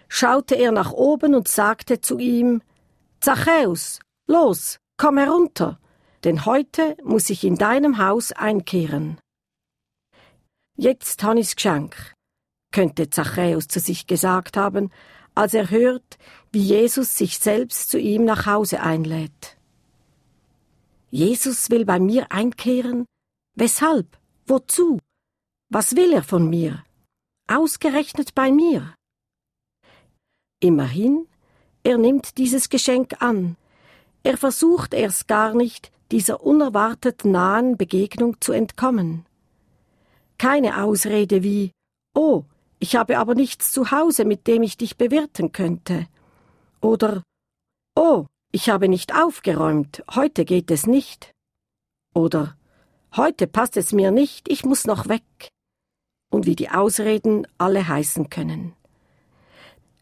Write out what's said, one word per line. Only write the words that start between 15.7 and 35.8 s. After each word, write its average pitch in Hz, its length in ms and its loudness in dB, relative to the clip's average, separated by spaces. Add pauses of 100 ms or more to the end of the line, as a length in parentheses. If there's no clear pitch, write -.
hört, 247 460 0 (340)
wie 214 100 2
Jesus 220 560 2
sich - 220 -4
selbst 226 500 -2
zu - 80 -2
ihm 214 260 0
nach 220 220 0
Hause 208 360 -2
einlädt. 160 760 -6 (1500)
„Jesus 226 640 -2
will 233 140 2
bei 180 140 0
mir 208 320 0
einkehren? 240 720 -4 (500)
Weshalb? 240 640 0 (280)
Wozu? 269 540 0 (680)
Was 220 260 -2
will 349 180 6
er 185 100 2
von 170 260 2
mir? 165 340 -4 (640)
Ausgerechnet 294 840 -2
bei 269 180 2
mir?“ 285 440 2 (1700)
Immerhin, 180 640 2 (560)
er 240 140 2
nimmt 254 400 2
dieses 254 320 -2
Geschenk 254 520 -2
an. 190 340 -2 (680)
Er 262 140 0
versucht 320 560 0
erst - 340 -2
gar 220 260 0
nicht, 240 380 -2 (200)